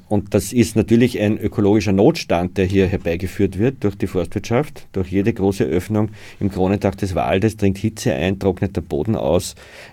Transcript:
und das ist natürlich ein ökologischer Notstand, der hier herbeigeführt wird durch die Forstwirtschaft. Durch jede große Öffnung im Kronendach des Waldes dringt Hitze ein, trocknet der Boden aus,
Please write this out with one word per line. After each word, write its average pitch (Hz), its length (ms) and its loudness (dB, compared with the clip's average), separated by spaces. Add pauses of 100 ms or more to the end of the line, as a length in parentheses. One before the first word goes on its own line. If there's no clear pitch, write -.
und - 240 0
das 98 180 0
ist 123 240 2
natürlich 117 440 4
ein 104 180 2
ökologischer 104 560 2
Notstand, 95 640 2
der 95 80 2
hier 95 220 2
herbeigeführt 87 680 -2
wird 127 260 -2
durch 101 140 -2
die 101 100 -4
Forstwirtschaft. 107 840 -4
Durch 92 180 -4
jede 98 240 0
große 98 300 0
Öffnung 104 460 0 (300)
im 98 120 -2
Kronendach 95 440 0
des 92 200 -4
Waldes 92 420 0
dringt 98 200 0
Hitze 110 360 -2
ein, 92 260 -2
trocknet 98 360 -2
der 90 60 -4
Boden 82 340 -2
aus, 76 400 0 (380)